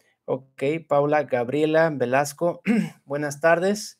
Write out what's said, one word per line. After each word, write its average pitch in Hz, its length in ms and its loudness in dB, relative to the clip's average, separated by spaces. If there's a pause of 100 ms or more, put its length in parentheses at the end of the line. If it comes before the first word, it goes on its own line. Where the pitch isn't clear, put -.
(260)
Ok, - 360 -8 (260)
Paula 147 360 2
Gabriela 151 640 0
Velasco, 143 760 -2
<clears throat> 190 400 -2
buenas 143 360 -8
tardes. 170 600 0